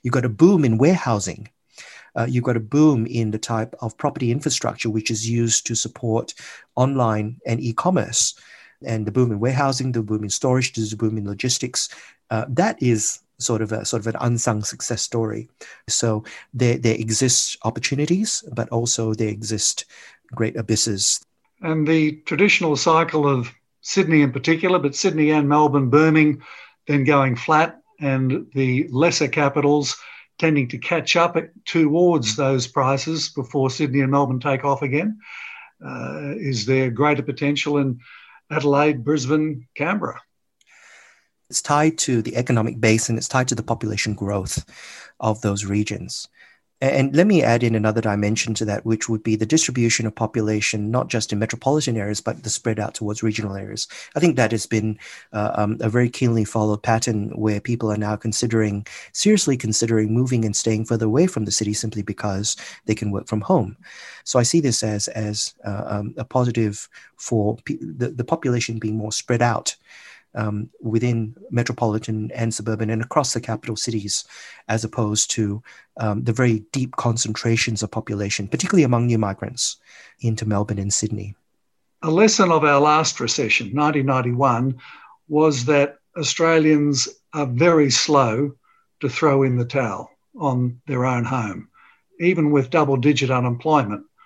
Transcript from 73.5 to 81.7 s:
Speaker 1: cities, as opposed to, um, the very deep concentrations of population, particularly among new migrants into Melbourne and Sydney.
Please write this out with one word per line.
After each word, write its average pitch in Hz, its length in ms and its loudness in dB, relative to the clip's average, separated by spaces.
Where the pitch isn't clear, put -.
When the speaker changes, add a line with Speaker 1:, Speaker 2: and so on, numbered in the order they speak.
Speaker 1:
cities, 107 500 -6
as 110 160 0
opposed 107 460 -2
to, 104 320 -4
um, 110 280 -2
the 120 100 2
very 120 240 4
deep 127 240 -4
concentrations 113 840 -2
of 107 80 -6
population, 104 560 -6
particularly 175 360 2
among 120 240 2
new 117 100 2
migrants 104 600 -4
into 113 240 -2
Melbourne 104 340 0
and 98 140 -2
Sydney. 101 420 -4